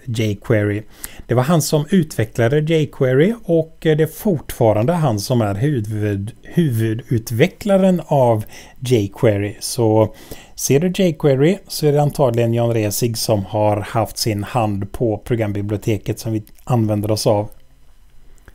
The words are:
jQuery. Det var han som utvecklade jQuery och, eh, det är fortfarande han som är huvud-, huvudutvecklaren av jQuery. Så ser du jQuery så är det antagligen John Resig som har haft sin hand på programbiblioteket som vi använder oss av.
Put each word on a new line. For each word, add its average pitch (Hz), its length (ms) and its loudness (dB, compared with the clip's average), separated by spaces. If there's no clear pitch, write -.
jQuery. 107 760 -2
Det 120 80 0
var 123 80 2
han 160 200 2
som 151 280 0
utvecklade 151 720 0
jQuery 151 760 2
och, 165 420 -2
eh, 156 100 4
det 160 60 2
är 151 40 0
fortfarande 123 880 0
han 139 280 0
som 120 200 0
är 101 140 0
huvud-, 104 800 -2
huvudutvecklaren 151 1600 0
av 120 380 2
jQuery. 104 800 0
Så 110 540 2
ser 135 260 2
du 185 240 0
jQuery 151 540 2
så - 180 -2
är 147 60 4
det 147 100 4
antagligen 117 520 2
John 117 200 2
Resig 110 440 -2
som 104 260 0
har 107 320 0
haft 104 420 -4
sin 104 260 -2
hand 104 480 -2
på 110 260 -2
programbiblioteket 104 1000 -4
som 113 140 -6
vi 110 100 -2
använder 107 460 0
oss 104 160 -2
av. 107 220 0